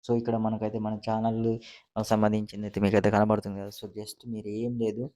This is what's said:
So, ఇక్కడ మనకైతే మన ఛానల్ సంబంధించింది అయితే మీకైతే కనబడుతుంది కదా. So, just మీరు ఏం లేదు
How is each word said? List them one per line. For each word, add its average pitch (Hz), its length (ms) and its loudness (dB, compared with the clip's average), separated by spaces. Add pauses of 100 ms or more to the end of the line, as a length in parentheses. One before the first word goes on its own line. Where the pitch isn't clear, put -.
So, 120 100 2
ఇక్కడ 117 220 0
మనకైతే 110 420 -2
మన 107 220 -2
ఛానల్ 113 360 0 (680)
సంబంధించింది 107 600 0
అయితే 101 140 -6
మీకైతే 101 320 6
కనబడుతుంది 104 480 2
కదా. 101 120 -10
So, - 200 -14
just 107 360 -12
మీరు 107 280 -8
ఏం 120 220 -4
లేదు 113 260 -2 (120)